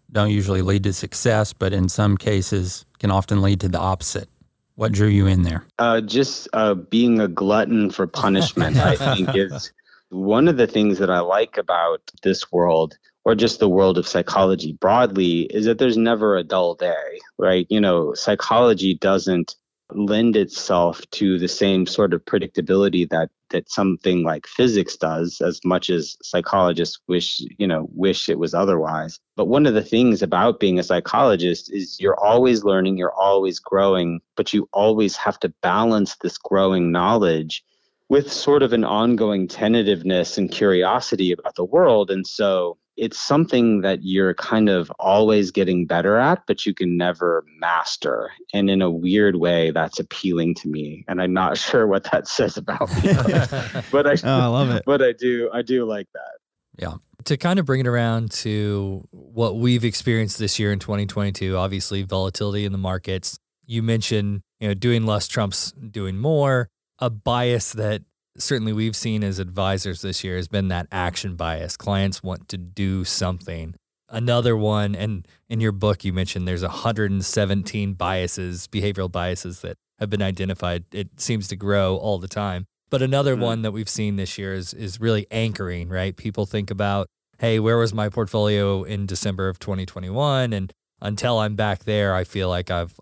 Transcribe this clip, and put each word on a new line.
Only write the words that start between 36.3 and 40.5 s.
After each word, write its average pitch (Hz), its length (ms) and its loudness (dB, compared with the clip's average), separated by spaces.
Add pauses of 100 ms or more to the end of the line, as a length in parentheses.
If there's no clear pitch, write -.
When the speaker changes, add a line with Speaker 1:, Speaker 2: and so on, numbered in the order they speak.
Speaker 2:
growing 95 520 2
knowledge 87 720 2 (460)
with 143 220 2
sort 143 320 4
of 120 100 2
an 113 100 4
ongoing 104 640 2
tentativeness 95 920 2
and 95 120 0